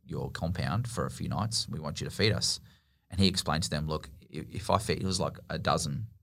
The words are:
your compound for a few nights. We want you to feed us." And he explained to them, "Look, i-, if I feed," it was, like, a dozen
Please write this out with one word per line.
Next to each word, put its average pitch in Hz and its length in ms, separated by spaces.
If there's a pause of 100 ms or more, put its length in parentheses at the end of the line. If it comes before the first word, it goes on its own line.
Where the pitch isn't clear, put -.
your 67 260
compound 87 580
for - 160
a 65 60
few - 180
nights. - 400
We 78 120
want 73 200
you - 60
to - 80
feed 104 180
us." - 280 (500)
And - 100
he 95 60
explained 80 380
to - 60
them, 78 160
"Look, 78 220 (240)
i-, 78 180
if - 200
I 95 80
feed," - 240
it - 40
was, 92 140
like, 69 180 (120)
a 78 80
dozen 76 480 (160)